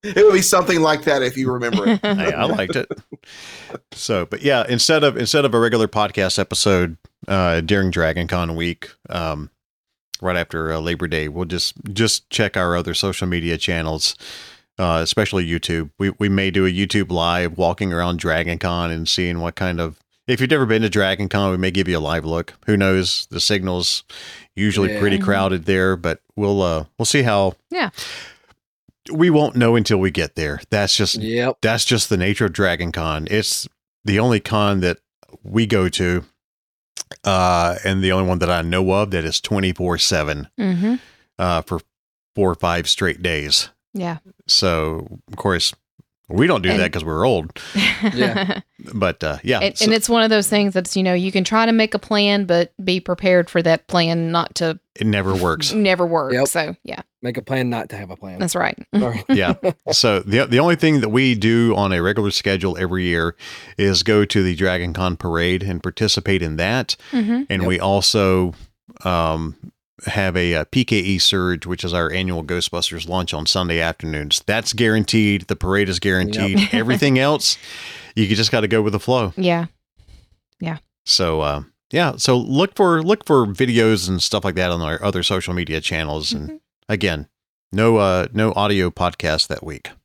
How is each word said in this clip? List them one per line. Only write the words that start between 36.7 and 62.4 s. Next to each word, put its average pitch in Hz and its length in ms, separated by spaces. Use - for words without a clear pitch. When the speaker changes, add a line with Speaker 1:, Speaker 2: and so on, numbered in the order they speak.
Speaker 2:
uh, 90 580
and 95 200
the 92 80
only 92 180
one 90 100
that 85 100
I 87 120
know 90 320
of 101 180
that 85 140
is 78 160
twenty-four 90 560
seven, 76 500
Speaker 4:
Mm-hmm. 202 380
Speaker 2:
uh, 87 240
for 85 180
four 95 160
or 82 40
five 87 320
straight 85 340
days. 76 480
Speaker 4:
Yeah. 175 260
Speaker 2:
So, 80 800
of - 80
course, 92 380
we 123 180
don't 135 140
do 90 80
Speaker 4:
And 104 100
Speaker 2:
that 87 140
'cause 82 100
we're 80 220
old. 87 260
Speaker 4:
<laughs> 202 400
Speaker 3:
Yeah. 196 460
Speaker 2:
But, - 280
uh, 76 200
yeah. 120 160
Speaker 4:
It, - 180
Speaker 2:
So 220 80
Speaker 4:
and 220 80
it's 226 160
one 233 140
of 220 80
those 208 180
things 202 240
that's, 185 240
you 190 60
know, 185 100
you 185 180
can 190 120
try 226 240
to 226 40
make 220 220
a 202 60
plan, 202 460
but 175 280
be 185 160
prepared 180 480
for 170 140
that 165 240
plan 165 460
not 170 240
to 165 240
Speaker 2:
It - 100
never 98 300
works. 85 380
Speaker 4:
<laughs> - 0
never 190 300
works. 160 300
Speaker 3:
Yep. 131 140
Speaker 4:
So, 165 360
yeah. - 180
Speaker 3:
Make 123 160
a 117 60
plan 131 260
not 117 200
to 110 80
have 101 120
a 90 60
plan. 92 240
Speaker 4:
That's 180 160
right. 175 200
Speaker 3:
Sorry. 117 280
<laughs> - 40
Speaker 2:
Yeah. 196 240
So 107 300
the, 113 260
the 120 120
only 170 180
thing 156 240
that 107 80
we 127 260
do 113 400
on 98 180
a 87 80
regular 101 300
schedule 95 480